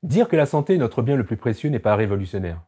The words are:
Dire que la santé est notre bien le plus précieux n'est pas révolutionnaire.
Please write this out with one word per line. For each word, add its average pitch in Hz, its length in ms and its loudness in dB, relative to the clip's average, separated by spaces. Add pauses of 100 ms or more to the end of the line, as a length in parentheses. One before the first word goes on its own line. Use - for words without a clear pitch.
Dire 185 240 2
que 170 80 2
la 147 100 4
santé 156 300 0
est - 20 2
notre 123 240 0
bien 139 140 2
le 123 80 0
plus 113 120 -4
précieux 117 340 -2
n'est 120 100 0
pas 107 160 2
révolutionnaire. 98 720 -4